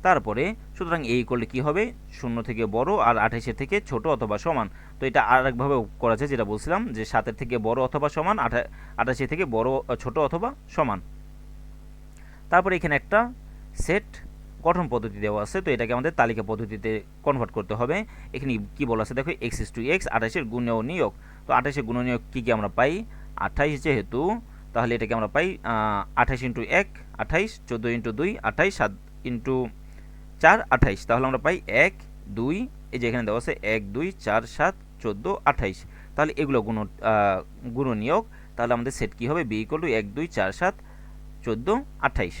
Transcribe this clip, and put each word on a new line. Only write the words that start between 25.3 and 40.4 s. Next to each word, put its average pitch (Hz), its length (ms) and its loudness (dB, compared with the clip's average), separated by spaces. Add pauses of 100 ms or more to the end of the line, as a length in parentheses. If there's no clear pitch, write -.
আহ, 107 580 0
আঠাইশ 123 280 4
into 117 120 -4 (180)
এক, 196 80 2 (300)
আঠাইশ, 175 340 0 (160)
চোদ্দ 117 180 -4 (100)
into 117 160 -2
দুই, 170 260 -2 (120)
আঠাইশ, 190 300 2
সাত 107 120 4 (380)
into 123 260 -2 (840)
চার, 185 160 10 (180)
আঠাইশ। 98 320 6
তাহলে 123 200 4
আমরা 131 180 0
পাই 175 220 2
এক, 131 260 6 (340)
দুই, 139 400 -2 (240)
এই 127 80 -4
যে 120 100 0
এখানে 117 180 0
দেওয়া 110 140 0
আছে 156 120 -4 (200)
এক, 104 200 -2
দুই, 151 140 -2 (180)
চার, 110 160 2 (140)
সাত, 175 200 2 (280)
চোদ্দ, 107 220 -4 (200)
আঠাইশ। 117 320 2 (380)
তাহলে 156 260 2
এগুলো 139 260 4
গুণ, 110 120 -2
আহ, 104 80 -4 (880)
গুণনীয়ক। 131 480 2 (320)
তাহলে 120 180 2
আমাদের 120 260 0
সেট 107 180 -2
কী 117 100 -4
হবে? 165 160 0
বি 107 200 -2
equal 156 200 -4
to 170 40 0 (120)
এক, 104 60 -2 (100)
দুই, 160 120 -4
চার, 95 320 0